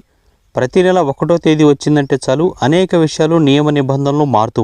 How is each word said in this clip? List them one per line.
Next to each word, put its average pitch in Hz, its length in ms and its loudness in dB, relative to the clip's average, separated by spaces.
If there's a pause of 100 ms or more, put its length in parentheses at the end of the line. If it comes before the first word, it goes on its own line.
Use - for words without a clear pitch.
(580)
ప్రతి 123 280 -2
నెల 185 140 2 (120)
ఒకటో 160 240 -2 (100)
తేదీ 156 260 2
వచ్చిందంటే 143 440 0 (100)
చాలు, 143 200 0 (200)
అనేక 175 260 0 (140)
విషయాలు 156 300 -2 (120)
నియమ 147 300 2
నిబంధనలు 139 480 -2 (100)
మారుతూ 110 280 -2